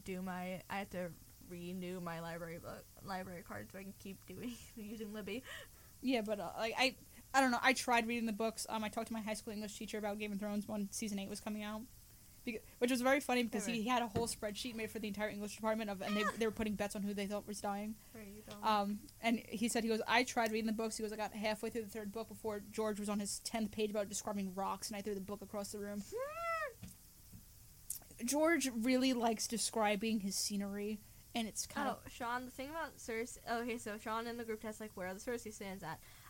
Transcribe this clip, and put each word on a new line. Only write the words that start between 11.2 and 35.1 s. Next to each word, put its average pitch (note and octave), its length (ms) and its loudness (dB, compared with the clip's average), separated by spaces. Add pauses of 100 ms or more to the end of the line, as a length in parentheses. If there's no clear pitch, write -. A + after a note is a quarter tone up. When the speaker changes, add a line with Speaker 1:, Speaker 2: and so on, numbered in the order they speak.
Speaker 2:
was G#3 120 -6
coming G#3+ 200 -4
out, G#3+ 200 -4 (640)
beca-, A#3 140 -4 (160)
which A#3+ 120 4
was B3+ 120 4
very C4+ 180 6
funny B3 240 4
because - 220 0
he, A#3 80 2
Speaker 1:
Right. A3+ 80 2
Speaker 2:
he G#3 80 2
had B3 120 6
a A#3+ 60 0
whole A#3 180 2
spreadsheet A3 500 -4
made A3 160 -4
for A3 80 -6
the G#3+ 100 -2
entire G#3 180 0
English G#3 300 -4
department A3 320 2
of, G3 120 -2
and G#3 140 2
they, G#3 140 4
Speaker 1:
<gasps> - 80 0
Speaker 2:
they A3+ 100 2
were G#3 60 2
putting G#3+ 220 2
bets G3+ 200 0
on G#3 60 -2
who G3+ 120 0
they G3+ 120 0
thought G3+ 200 -2
was G3+ 140 -6
dying. G#3 360 -2 (180)
Speaker 1:
There A3 100 -14
you G#3 260 -12
go. G#3 160 -8
Speaker 2:
Um, G#3 340 6 (220)
and A3+ 280 6
he A3+ 180 2
said, A3 160 4
he A3+ 60 2
goes, A3 180 4
"I A#3+ 160 8
tried A3+ 300 2
reading A3 140 2
the A3 40 2
books." A3 240 0
He A3 80 -2
goes, G#3 80 -2
"I G#3+ 60 -4
got G#3+ 160 -2
halfway G#3+ 360 0
through A3+ 140 -2
the G3+ 60 -8
third G#3 240 -4
book A3+ 160 -4
before G#3 320 -2 (100)
George G#3+ 260 2
was G#3 120 0
on G#3 100 4
his G3+ 200 -2
tenth A3 320 0
page G#3+ 200 2
about G#3 160 2
describing G3+ 480 -2
rocks, F#3+ 320 0
and G#3+ 80 -4
I G3+ 60 -2
threw G#3 140 -2
the F#3+ 40 -2
book G3 220 -4
across G3+ 320 -4
the G#3 60 -6
room." G3+ 280 -4
Speaker 1:
<laughs> - 2250 -6
Speaker 2:
George C#4+ 500 6
really B3+ 380 6
likes A3+ 360 4
describing G#3+ 720 2
his F#3+ 140 0
scenery, G3+ 640 -2 (360)
and A3+ 120 0
it's - 180 -4
kind C#4 240 0
Speaker 1:
Oh, G3+ 80 0 (120)
Sean, B3 360 -2
the B3 60 -10
thing C4+ 180 -6
about D#4 280 -4
Cersei. A#3 400 -4 (240)
Okay, A#3+ 160 -2
so A3 200 -6
Sean A3+ 300 -2
in A#3 100 -4
the A#3+ 60 -6
group A3 180 -4
text, G#3+ 200 -6
like, G#3+ 140 -8
"Where F#3 120 -4
are F#3 60 -2